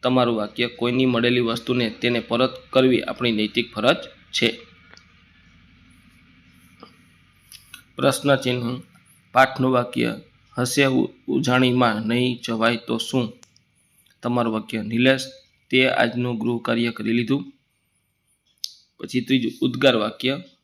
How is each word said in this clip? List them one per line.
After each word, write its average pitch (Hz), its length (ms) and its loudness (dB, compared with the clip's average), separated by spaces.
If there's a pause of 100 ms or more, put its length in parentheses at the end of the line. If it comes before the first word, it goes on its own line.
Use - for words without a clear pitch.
તમારું 127 320 2
વાક્ય, 107 320 -4
કોઈની 123 380 0
મળેલી 123 340 2
વસ્તુને 117 500 -2
તેને 120 300 -2
પરત 120 340 0 (160)
કરવી 131 320 4
આપણી - 300 -2
નૈતિક 107 420 -2
ફરજ 117 240 2 (340)
છે. - 280 -2 (3250)
પ્રશ્ન 139 400 2
ચિહ્ન, 123 460 -4 (500)
પાઠનું 131 400 4
વાક્ય, 120 500 -2 (360)
હસે 127 280 0
ઉ-, 131 240 0 (180)
ઉજાણીમાં 123 680 2
નહીં 120 480 -2
જવાય 113 340 0
તો 117 200 -6
શું? 120 360 -4 (880)
તમારું 120 320 -2
વાક્ય, 110 280 -6
નિલેશ, 127 440 0 (440)
તે 131 180 4
આજનું 120 500 0
ગૃહ 113 240 -2
કાર્ય 117 300 -2
કરી 110 220 -4
લીધું. 131 400 -2 (1400)
પછી - 240 -6
ત્રીજું, 123 300 -2 (100)
ઉદ્ગાર 127 340 2
વાક્ય, 120 480 -4 (200)